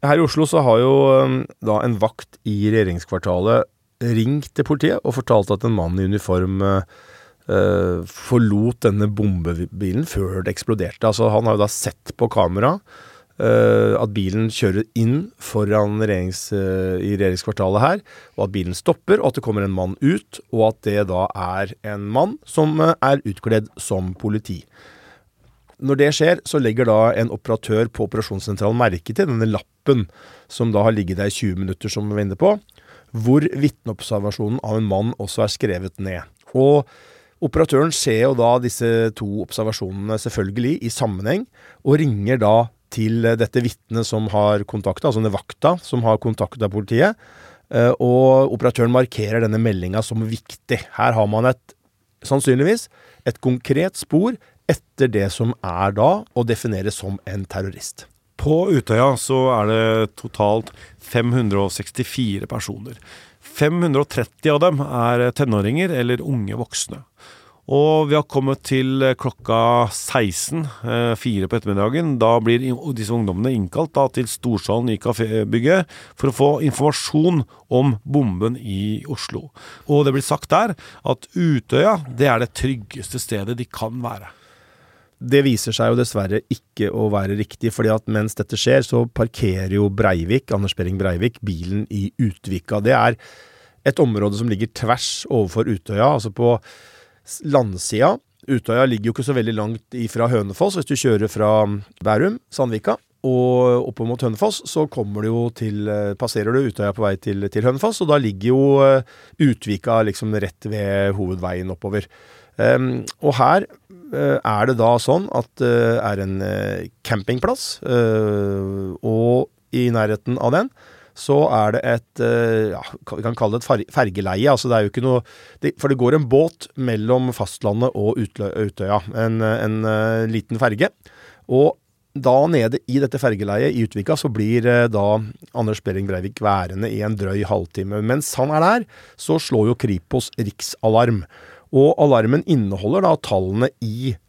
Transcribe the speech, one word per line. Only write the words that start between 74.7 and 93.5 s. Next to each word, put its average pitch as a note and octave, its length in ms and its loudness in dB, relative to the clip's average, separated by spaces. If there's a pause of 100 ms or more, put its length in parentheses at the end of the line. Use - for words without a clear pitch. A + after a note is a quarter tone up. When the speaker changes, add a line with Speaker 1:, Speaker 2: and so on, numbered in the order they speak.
Speaker 2:
i G#2+ 80 -2
kafébygget A2+ 880 0 (300)
for C3+ 160 0
å - 80 -8
få C#3 100 6 (140)
informasjon D3+ 800 0 (260)
om B2+ 380 2
bomben A#2 500 0
i G#2 480 -4
Oslo. - 460 -10 (360)
Og D3 180 4
det C3+ 100 2
blir C#3 100 -2
sagt - 240 -4
der G3 240 2 (300)
at - 320 -4
Utøya, E3 640 2 (100)
det B2+ 220 0
er A2+ 80 2
det A#2+ 160 -4
tryggeste B2+ 640 -6
stedet G#2+ 380 -6
de B2 80 -6
kan A2+ 360 -8
være. G#2+ 300 -10 (880)
Speaker 1:
Det C3+ 240 2
viser A#2+ 320 0
seg A#2 160 2
jo A#2+ 80 2
dessverre G#2 500 -2
ikke - 460 -4
å A2 160 0
være G2 260 -2
riktig, G#2+ 380 -4
fordi A2 180 2
at A2 140 -2
mens G#2+ 260 -2
dette - 220 -6
skjer, B2+ 320 2
så A#2+ 180 2
parkerer F#2+ 720 -2
jo G#2 160 4
Breivik, G2 640 0
Anders G2 180 -2
Behring F#2 240 -4
Breivik, F#2+ 460 -2
bilen F#2+ 480 -4
i G2+ 160 -4 (100)
Utvika. G2+ 640 -4
Det A#2+ 140 2
er A#2 220 2 (680)